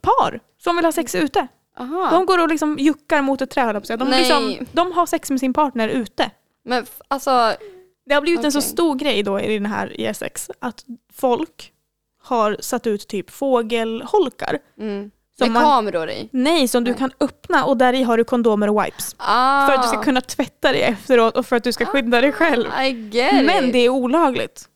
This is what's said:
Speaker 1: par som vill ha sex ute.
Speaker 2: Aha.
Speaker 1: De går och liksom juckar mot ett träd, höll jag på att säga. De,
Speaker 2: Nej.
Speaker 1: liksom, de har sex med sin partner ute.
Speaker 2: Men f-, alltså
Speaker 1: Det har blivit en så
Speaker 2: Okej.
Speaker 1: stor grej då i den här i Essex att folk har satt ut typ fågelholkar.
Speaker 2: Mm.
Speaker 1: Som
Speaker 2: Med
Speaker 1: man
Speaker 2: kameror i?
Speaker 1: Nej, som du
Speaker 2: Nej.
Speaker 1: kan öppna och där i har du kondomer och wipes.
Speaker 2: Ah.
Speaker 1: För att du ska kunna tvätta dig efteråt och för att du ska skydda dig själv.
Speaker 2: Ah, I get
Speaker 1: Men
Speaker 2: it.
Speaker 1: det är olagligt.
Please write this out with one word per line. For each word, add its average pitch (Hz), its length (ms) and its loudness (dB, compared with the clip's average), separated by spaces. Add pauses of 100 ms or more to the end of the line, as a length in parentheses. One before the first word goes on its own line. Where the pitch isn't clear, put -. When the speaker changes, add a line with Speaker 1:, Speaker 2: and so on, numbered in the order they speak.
Speaker 1:
par 339 400 0 (220)
som 339 140 0
vill 339 80 0
ha 330 80 2
sex 233 220 -4
ute. 311 340 0 (300)
Speaker 2:
Aha. 302 320 -4
Speaker 1:
De 349 160 2
går 359 160 2
och 330 60 0
liksom 302 300 -2
juckar 294 440 0
mot 269 200 0
ett 254 80 -6
träd, 262 140 0
höll 220 100 -2
jag 202 80 -6
på - 20 -20
att - 20 -18
säga. 226 100 -6
De, 254 120 -2
Speaker 2:
Nej. 262 100 2
Speaker 1:
liksom, 262 540 0
de 359 200 0
har 339 140 2
sex - 240 -4
med 269 100 0
sin 262 120 0
partner 240 360 0
ute. 220 420 -4 (340)
Speaker 2:
Men 240 180 -2
f-, - 260 -18
alltså 254 440 0 (540)
Speaker 1:
Det 269 80 0
har 294 80 4
blivit 339 220 0
en 294 80 0
så 294 60 0
Speaker 2:
Okej. 269 120 -2
Speaker 1:
stor 330 240 0
grej 254 280 -2
då 202 180 -2
i 214 180 -2
den 202 80 -4
här 202 340 -6
i 220 60 -4
Essex - 520 -8
att - 260 -10 (280)
folk - 600 -4 (500)
har 214 380 0
satt - 260 -6
ut 208 220 -4
typ - 220 -8
fågelholkar. 240 1300 -2 (220)
Speaker 2:
Mm. 208 300 -8 (280)
Speaker 1:
Som 240 140 2
Speaker 2:
Med 233 100 4
Speaker 1:
man - 0 -
Speaker 2:
kameror 214 480 2
i? - 220 -10
Speaker 1:
Nej, 269 360 2
som 240 160 0
du 240 60 0
Speaker 2:
Nej. 233 80 -2
Speaker 1:
kan 254 120 -2 (100)
öppna 294 440 -2
och 269 120 2
där 247 160 4
i 262 100 0
har 233 140 2
du 233 80 2
kondomer 220 440 2
och 208 160 2
wipes. - 340 -8
Speaker 2:
Ah. 269 480 2
Speaker 1:
För 277 80 4
att 254 80 2
du 240 60 0
ska 214 140 -2
kunna 254 180 0
tvätta - 520 -4
dig - 100 0
efteråt 226 540 2
och 247 100 -2
för 247 100 0
att 226 80 -2
du 240 80 0
ska 240 140 -4
skydda 247 340 2
dig 277 120 4
själv. 285 340 0 (100)
Speaker 2:
Ah, 262 80 -2
I 233 280 -4
get 269 340 2
Speaker 1:
Men 285 180 2
Speaker 2:
it. 254 80 2
Speaker 1:
det 247 60 4
är 240 100 6
olagligt. 254 880 0